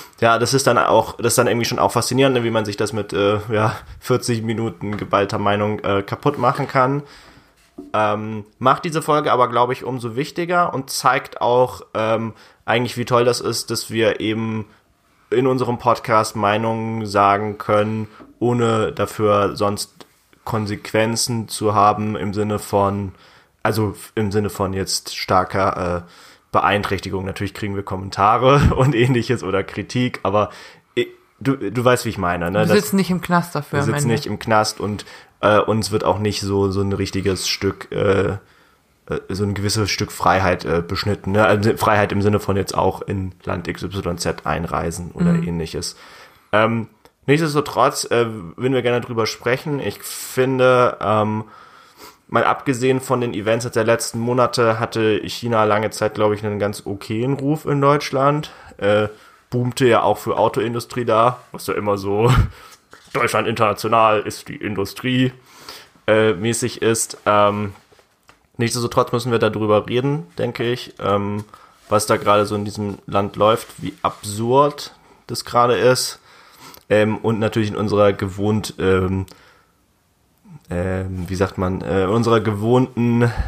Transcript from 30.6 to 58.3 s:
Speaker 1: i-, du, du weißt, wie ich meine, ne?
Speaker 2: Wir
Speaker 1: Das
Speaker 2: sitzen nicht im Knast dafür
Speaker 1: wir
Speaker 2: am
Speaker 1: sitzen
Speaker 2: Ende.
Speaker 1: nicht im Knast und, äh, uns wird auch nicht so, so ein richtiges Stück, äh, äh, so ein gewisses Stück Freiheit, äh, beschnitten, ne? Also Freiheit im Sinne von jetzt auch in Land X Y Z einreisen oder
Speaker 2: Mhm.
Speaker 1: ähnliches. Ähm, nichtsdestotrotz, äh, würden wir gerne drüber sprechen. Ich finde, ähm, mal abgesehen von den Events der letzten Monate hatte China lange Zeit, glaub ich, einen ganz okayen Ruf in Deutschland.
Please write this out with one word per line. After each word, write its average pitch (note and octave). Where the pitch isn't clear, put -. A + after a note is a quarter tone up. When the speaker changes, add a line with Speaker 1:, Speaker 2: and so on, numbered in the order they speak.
Speaker 1:
i-, A#2+
du, C3
du G#2
weißt, B2
wie A2+
ich G2
meine, F2
ne? G2+
Speaker 2:
Wir G#2+
Speaker 1:
Das -
Speaker 2:
sitzen G3+
nicht F#3
im F3+
Knast F3
dafür C#3+
Speaker 1:
wir -
Speaker 2:
am C#3+
Speaker 1:
sitzen D3
Speaker 2:
Ende. A#2
Speaker 1:
nicht G#2+
im G2+
Knast G#2+
und, G2+
äh, G#2
uns G2
wird G#2
auch F#2+
nicht G#2
so, G2
so G2
ein G2
richtiges F#2+
Stück, -
äh, G2
äh, -
so F#2+
ein G2+
gewisses G2
Stück -
Freiheit, F2+
äh, E2+
beschnitten, F#2+
ne? G#2
Also G#2
Freiheit G#2
im G2+
Sinne G#2
von G2
jetzt G2
auch F2+
in F#2+
Land F2+
X E2+
Y F2+
Z E2
einreisen E2
oder F2
Speaker 2:
Mhm. E2+
Speaker 1:
ähnliches. E2
Ähm, A2
nichtsdestotrotz, C#3+
äh, A#2
würden C3
wir B2
gerne A#2+
drüber A#2
sprechen. C3+
Ich -
finde, B2+
ähm, G#2+
mal A#2+
abgesehen B2+
von B2+
den A#2+
Events A2+
der A2+
letzten A#2
Monate A#2+
hatte A2
China A2
lange G#2+
Zeit, -
glaub G#2+
ich, G#2
einen G#2
ganz G2+
okayen A2+
Ruf C#3+
in C#3+
Deutschland. C#3+